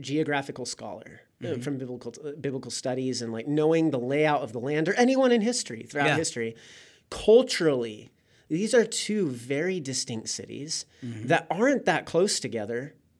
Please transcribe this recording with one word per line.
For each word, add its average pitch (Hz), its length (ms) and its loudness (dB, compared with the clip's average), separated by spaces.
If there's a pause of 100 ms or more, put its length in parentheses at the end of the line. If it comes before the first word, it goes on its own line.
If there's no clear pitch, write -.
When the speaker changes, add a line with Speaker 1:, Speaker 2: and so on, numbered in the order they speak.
Speaker 1:
geographical 139 640 -2
scholar, - 560 -12 (200)
uh, 120 60 -8
Speaker 2:
Mm-hmm. 120 140 -4
Speaker 1:
from 139 160 -4
biblical, 123 360 -10 (120)
uh, 143 60 -8
biblical 131 400 -6
studies 127 500 -4
and, 113 100 -6
like, 113 160 -6
knowing 156 440 4
the 131 80 0
layout 143 420 2
of 113 120 -8
the 123 60 -6
land, 151 300 0
or 202 60 2
anyone 254 360 4
in 233 100 4
history, 240 420 -2
throughout 143 240 0
Speaker 2:
Yeah. 143 100 4
Speaker 1:
history, 113 380 -4 (540)
culturally, 143 1000 4 (380)
these 208 240 -2
are 226 120 8
two 202 440 -2
very 139 500 -2
distinct 123 500 -6
cities 120 560 -8 (200)
Speaker 2:
Mm-hmm. 117 220 -10
Speaker 1:
that 160 240 2
aren't 233 340 2
that 165 200 2
close 196 340 2
together. 117 560 -6 (240)